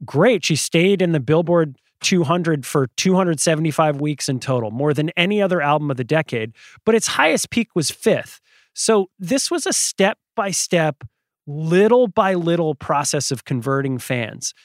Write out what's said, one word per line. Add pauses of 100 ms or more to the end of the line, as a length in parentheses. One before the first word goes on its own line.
great.
She
stayed
in
the
Billboard (240)
two
hundred
for
two
hundred
seventy-five
weeks
in
total,
more
than
any
other
album
of
the
decade. (320)
But
its
highest
peak
was
fifth. (340)
So (100)
this
was
a
step-by-step, (420)
little-by-little
process
of
converting
fans. (120)